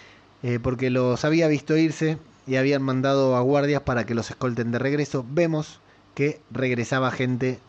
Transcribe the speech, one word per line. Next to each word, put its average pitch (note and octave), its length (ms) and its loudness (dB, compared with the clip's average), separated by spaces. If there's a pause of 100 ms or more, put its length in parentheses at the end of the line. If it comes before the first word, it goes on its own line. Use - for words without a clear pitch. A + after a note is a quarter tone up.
(440)
eh, A#2+ 180 -2
porque B2+ 280 -2
los B2 360 0
había D#3+ 220 4
visto D#3 300 0
irse D#3+ 400 0 (300)
y C3 80 0
habían C3+ 260 2
mandado C3+ 540 2
a B2 60 2
guardias C#3+ 400 2
para A#2+ 240 -2
que A2+ 100 -4
los A2+ 140 -4
escolten A#2+ 420 -4
de A#2 80 -2
regreso. C#3 500 -2
Vemos D#3 500 -2 (360)
que D3 340 -2
regresaba B2+ 640 0
gente, B2+ 580 -2